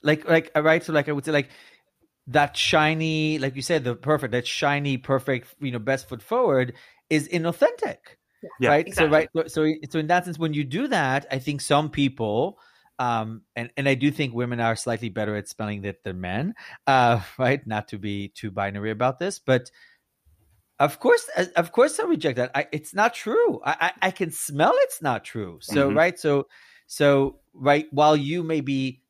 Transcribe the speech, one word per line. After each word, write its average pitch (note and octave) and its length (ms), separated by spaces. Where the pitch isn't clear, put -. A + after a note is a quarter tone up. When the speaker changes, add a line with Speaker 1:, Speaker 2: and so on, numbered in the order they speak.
Speaker 1:
Like, D3+ 240
like, E3 280
uh, D3+ 80
right? D#3+ 200
So, - 80
like, D3 160
I D3+ 60
would C#3 100
say, D#3+ 80
like, C#3+ 180
that C#3+ 300
shiny, D#3 800
like C3+ 180
you C#3 60
said, D#3 220
the A#2+ 120
perfect, C3+ 360
that B2 160
shiny, C#3+ 500
perfect, C3 640
you C#3 120
know, B2 80
best C3 300
foot A#2+ 140
forward C#3+ 500
is D#3 200
inauthentic, F3 680
Speaker 2:
Yeah. - 80
Speaker 3:
Yeah. A#2+ 100
Speaker 1:
right? D#3+ 180
Speaker 2:
Exactly. F#3+ 200
Speaker 1:
So, D3 40
right, D#3+ 400
so, D#3 200
so E3 80
in D#3 80
that F3+ 180
sense, E3 140
when D#3+ 160
you D3 80
do E3 240
that, C#3+ 440
I C3+ 60
think C#3 240
some D3+ 300
people, C3 680
um, A2+ 460
and, A#2 220
and C#3 100
I C#3 60
do C3+ 160
think C#3 240
women A#2+ 260
are A2+ 160
slightly A2+ 340
better G#2+ 260
at G#2 120
spelling G#2 360
that G2+ 200
than F#2 180
men, A2 340
uh, A#2+ 420
<laughs> - 80
right? C3 300
Not G#2+ 220
to G#2+ 100
be G2+ 300
too - 200
binary G2+ 400
about B2 300
this, F#3+ 180
but E3+ 320
of D3 200
course, A#4 380
uh, F3+ 80
of E3+ 160
course, D4 280
I - 40
reject D#3+ 340
that. B2 180
I, D3 160
it's D3+ 220
not A3 200
true. G#4 500
I, C#3+ 160
I, F3+ 280
I F#3+ 40
can F3 200
smell D#3 460
it's C5+ 240
not B2+ 220
true. F#2 380
So, C#3 280
Speaker 3:
Mm-hmm. C#3 80
Speaker 1:
right, F3 220
so, C#3+ 280
so, C#3 520
right, C#3+ 380
while D3+ 260
you D#3 260
may D#3+ 180
be C3 480